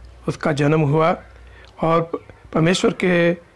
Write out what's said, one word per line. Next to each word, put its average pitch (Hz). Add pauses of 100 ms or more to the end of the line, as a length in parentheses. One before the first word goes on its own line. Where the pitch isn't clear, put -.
(280)
उसका -
जन्म 147
हुआ 160 (580)
और 165 (280)
परमेश्वर 165
के 170 (260)